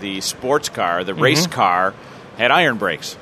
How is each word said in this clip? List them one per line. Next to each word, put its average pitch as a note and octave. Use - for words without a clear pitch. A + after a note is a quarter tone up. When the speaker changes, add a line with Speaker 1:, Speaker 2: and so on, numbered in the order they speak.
Speaker 1:
the G2
sports C#3
car, F2+
the F#2+
race C#3
Speaker 2:
Mm-hmm. F3
Speaker 1:
car, F#2
had A#2+
iron D3+
brakes. F2